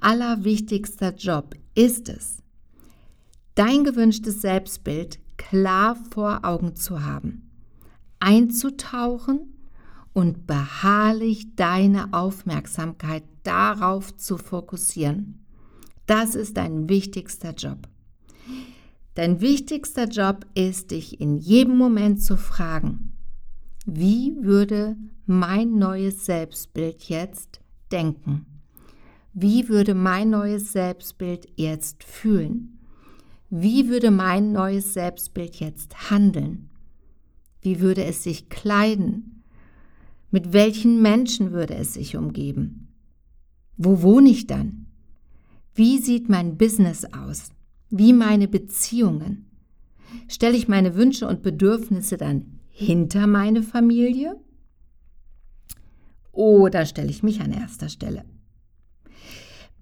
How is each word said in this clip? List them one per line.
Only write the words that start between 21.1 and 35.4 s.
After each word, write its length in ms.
in 180
jedem 400
Moment 440
zu 140
fragen, 800
wie 560
würde 540
mein 520
neues 480
Selbstbild 800
jetzt 560
denken? 540
Wie 340
würde 260
mein 360
neues 420
Selbstbild 840
jetzt 480
fühlen? 760
Wie 380
würde 220
mein 420
neues 420
Selbstbild 640